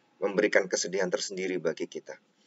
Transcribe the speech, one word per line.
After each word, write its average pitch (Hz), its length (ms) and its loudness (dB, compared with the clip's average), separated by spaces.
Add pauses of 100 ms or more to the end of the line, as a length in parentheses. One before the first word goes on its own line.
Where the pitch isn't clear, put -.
(220)
memberikan 98 480 4
kesedihan 95 400 -2
tersendiri 92 480 -2
bagi 80 320 -4
kita. - 320 -14 (240)